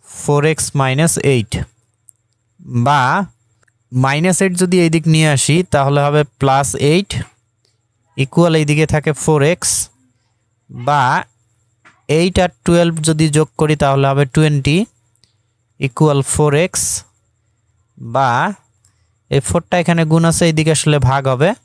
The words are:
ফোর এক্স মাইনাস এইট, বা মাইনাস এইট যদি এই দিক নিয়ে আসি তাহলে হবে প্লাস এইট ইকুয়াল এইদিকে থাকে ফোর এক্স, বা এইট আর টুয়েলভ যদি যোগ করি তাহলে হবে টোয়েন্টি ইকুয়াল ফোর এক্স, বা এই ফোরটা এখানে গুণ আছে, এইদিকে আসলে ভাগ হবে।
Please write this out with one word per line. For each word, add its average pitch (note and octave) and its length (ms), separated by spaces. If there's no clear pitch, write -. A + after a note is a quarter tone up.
ফোর D3 360
এক্স - 140
মাইনাস C3+ 340
এইট, A2+ 160
বা C#3+ 140
মাইনাস C#3+ 520
এইট F#3 180
যদি F#3 220
এই E3 100
দিক D#3+ 100
নিয়ে D#3 220
আসি C#3+ 200
তাহলে C#3+ 320
হবে D3 160
প্লাস C3+ 280
এইট G3 180
ইকুয়াল E3 440
এইদিকে D3+ 340
থাকে D#3 160
ফোর D3+ 180
এক্স, - 180
বা C3 320
এইট F3+ 260
আর E3+ 60
টুয়েলভ E3+ 300
যদি D#3+ 180
যোগ D3+ 120
করি D#3 220
তাহলে C#3 280
হবে C#3 140
টোয়েন্টি D3+ 440
ইকুয়াল C#3+ 400
ফোর D3 200
এক্স, - 180
বা C3+ 160
এই C#3 180
ফোরটা - 340
এখানে E3+ 200
গুণ E3 180
আছে, D#3+ 180
এইদিকে D#3+ 280
আসলে D3+ 200
ভাগ C#3 120
হবে। C#3+ 180